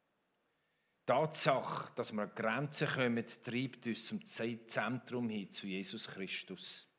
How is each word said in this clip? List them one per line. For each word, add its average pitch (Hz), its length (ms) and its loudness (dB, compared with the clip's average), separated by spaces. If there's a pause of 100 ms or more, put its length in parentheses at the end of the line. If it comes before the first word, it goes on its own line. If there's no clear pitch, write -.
(1040)
Die - 40 -18
Tatsache, 147 880 4
dass 113 180 -2
wir 107 100 0
an 98 120 -4
Grenzen 120 540 2
kommen, 120 360 4 (180)
treibt 120 440 -2
uns 113 200 -2
zum 107 200 -6
Ze-, 117 400 -2
Zentrum 120 640 -2
hin, 104 240 -4
zu - 140 -6
Jesus 98 420 -4
Christus. - 800 -8 (100)